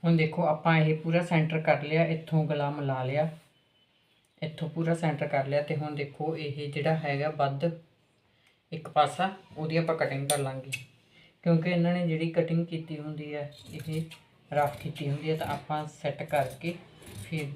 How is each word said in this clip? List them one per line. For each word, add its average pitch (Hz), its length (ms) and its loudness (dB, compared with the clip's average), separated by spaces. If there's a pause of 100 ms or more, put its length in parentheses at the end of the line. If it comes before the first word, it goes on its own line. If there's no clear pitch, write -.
ਹੁਣ 170 140 6
ਦੇਖੋ 156 280 2
ਆਪਾਂ 160 320 4
ਇਹ 156 200 6
ਪੂਰਾ 165 240 2
ਸੈਂਟਰ 160 400 2
ਕਰ 143 220 4
ਲਿਆ, 156 220 4
ਇੱਥੋਂ 160 420 0
ਗਲਾ 147 220 0
ਮਿਲਾ 139 340 -2
ਲਿਆ, 147 240 2 (1120)
ਇੱਥੋਂ 160 280 -6
ਪੂਰਾ 165 260 0
ਸੈਂਟਰ 151 320 -2
ਕਰ 139 200 0
ਲਿਆ। 143 140 2
ਤੇ 147 140 -4
ਹੁਣ 147 200 -4
ਦੇਖੋ 147 420 -4
ਇਹ 147 340 -6
ਜਿਹੜਾ 156 260 0
ਹੈਗਾ 147 340 0
ਵੱਧ 143 340 0 (1040)
ਇੱਕ 160 180 -10
ਪਾਸਾ, 151 400 2 (280)
ਉਹਦੀ 160 200 0
ਆਪਾਂ 165 180 2
ਕਟਿੰਗ 139 340 -2
ਕਰ 147 80 4
ਲਾਂਗੇ, 135 340 -4 (720)
ਕਿਉਂਕਿ 170 260 4
ਇਹਨਾਂ 175 240 4
ਨੇ 180 140 0
ਜਿਹੜੀ 160 240 0
ਕਟਿੰਗ 165 360 2
ਕੀਤੀ 160 320 -8
ਹੁੰਦੀ 151 360 -8
ਹੈ 143 160 -6 (220)
ਇਹ 156 280 -6 (500)
ਰਫ 147 300 2
ਕੀਤੀ - 280 -4
ਹੁੰਦੀ 147 200 -2
ਹੈ, 156 60 2
ਤਾਂ 156 120 -4
ਆਪਾਂ 151 380 -4 (160)
ਸੈੱਟ 143 220 -4
ਕਰਕੇ 151 500 -2 (500)
ਫਿਰ 156 320 -6